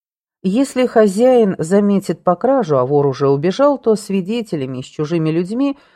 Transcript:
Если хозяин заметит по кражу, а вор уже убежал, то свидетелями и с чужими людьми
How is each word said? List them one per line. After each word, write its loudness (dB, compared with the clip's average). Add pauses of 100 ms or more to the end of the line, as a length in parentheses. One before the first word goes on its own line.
(440)
Если 0
хозяин 4
заметит 0
по 0
кражу, 0
а 2
вор 2
уже 0
убежал, 0
то 0
свидетелями -6
и -8
с -20
чужими -4
людьми -2 (180)